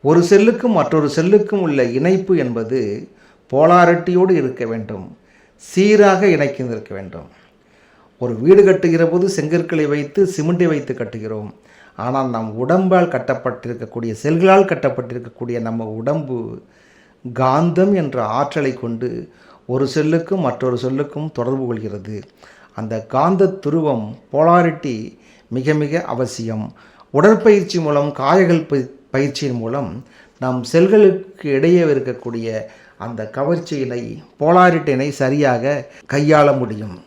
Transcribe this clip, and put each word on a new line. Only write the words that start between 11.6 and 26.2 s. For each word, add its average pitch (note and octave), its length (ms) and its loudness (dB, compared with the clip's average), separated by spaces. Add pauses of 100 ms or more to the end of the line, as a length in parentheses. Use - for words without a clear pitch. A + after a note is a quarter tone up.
ஆனால் B2+ 340 -4
நம் A2+ 380 -6
உடம்பால் F3+ 400 2
கட்டப்பட்டிருக்கக்கூடிய, A#2 1040 -6 (100)
செல்களால் F#3+ 420 4
கட்டப்பட்டிருக்கக்கூடிய A#2+ 960 -6
நம்ம A2+ 240 -6
உடம்பு A#2 760 -6 (720)
காந்தம் E3 600 2
என்ற B2+ 300 -2
ஆற்றலை C3+ 500 -4
கொண்டு A#2 580 -8 (340)
ஒரு C3 280 -2
செல்லுக்கும் E3 440 0
மற்றொரு B2 440 -2
செல்லுக்கும் C#3+ 500 -6
தொடர்பு B2+ 340 -4
கொள்கிறது. G#2+ 560 -8 (520)
அந்த A2+ 320 -8
காந்த F3+ 400 2
துருவம், C#3+ 720 -4 (140)
போலாரிட்டி D#3 840 0 (300)
மிக C3 260 -2
மிக D3+ 280 -2
அவசியம். A2+ 720 -6 (380)